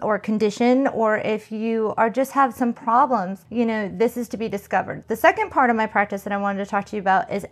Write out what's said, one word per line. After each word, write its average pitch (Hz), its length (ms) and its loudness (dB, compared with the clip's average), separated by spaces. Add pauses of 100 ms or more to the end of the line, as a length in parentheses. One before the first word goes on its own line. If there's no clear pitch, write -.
or 208 160 0
condition, 226 680 2
or 214 280 2
if 214 340 -4
you 220 460 -2
are 226 140 2
just 262 220 -2
have 269 200 2
some 240 220 -2
problems, 226 760 0
you 233 160 0
know, 214 320 -2
this 226 220 0
is 240 100 -8
to 226 80 -8
be 220 100 -6
discovered. 156 640 -4
The 220 80 -2
second 392 340 2
part 262 200 2
of 226 60 2
my 220 100 0
practice 202 380 -2
that 202 100 -4
I - 20 -2
wanted 202 260 -4
to 202 80 -8
talk 202 140 -2
to - 120 -10
you 208 40 -4
about 190 320 2
is 202 200 -6